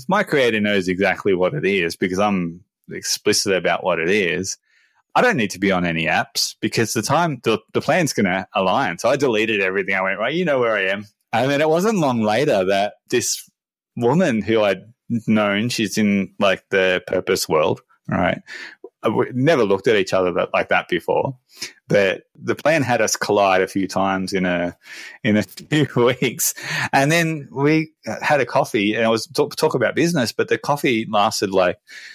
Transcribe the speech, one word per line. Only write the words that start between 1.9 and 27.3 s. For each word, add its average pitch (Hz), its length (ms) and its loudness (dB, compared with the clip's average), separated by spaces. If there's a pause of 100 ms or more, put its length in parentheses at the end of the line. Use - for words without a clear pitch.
because 92 240 -2
I'm 90 440 -2 (280)
explicit - 640 -2
about 87 300 0
what 87 160 0
it 82 100 0
is, 92 480 -2 (580)
I 214 60 4
don't 233 160 2
need 107 140 0
to 90 80 -14
be 98 120 2
on 87 140 0
any 82 200 -2
apps, - 560 -2
because 113 320 -2
the 113 80 -2
time, 151 420 -2
the, 110 160 0 (140)
the - 80 0
plan's 160 320 0
gonna 95 400 -2
align. 95 460 0
So 113 100 0
I 143 60 2
deleted 113 440 0
everything. 95 360 -2
I 95 60 0
went, 95 180 -2
"Right, 123 140 -2
you 180 120 -2
know 143 140 2
where 113 180 2
I 95 120 0
am." 104 180 -4 (260)
And 123 160 2
then 143 120 0
it 160 80 2
wasn't 190 280 0
long 127 240 0
later 110 440 2
that 98 280 2 (160)
this - 400 -2 (480)
woman 123 460 2
who 110 180 2
I'd 98 220 0 (260)
known. 107 600 0
She's 107 280 -4
in, 101 420 0
like, 98 300 2
the 92 380 2
purpose 92 420 -2
world, 80 320 0 (260)
right? 90 340 -2 (640)
Uh, 113 60 0
we 120 220 0
never 131 300 2
looked 98 240 0
at 113 80 6
each 98 180 0
other 90 200 2
that, - 200 -2
like 90 160 0
that 90 200 0
before, 87 480 -2 (500)
but 98 360 2 (120)
the 113 200 -6
plan 156 280 2
had 120 180 0
us 104 140 0
collide 98 460 2
a 92 60 0
few 95 200 -2
times 95 460 -2
in 92 120 0
a, 87 320 -2 (460)
in 104 140 2
a 104 60 2
<laughs> - 260 -16
few 147 260 2
weeks. 123 580 0 (380)
And 139 200 2
then 160 400 0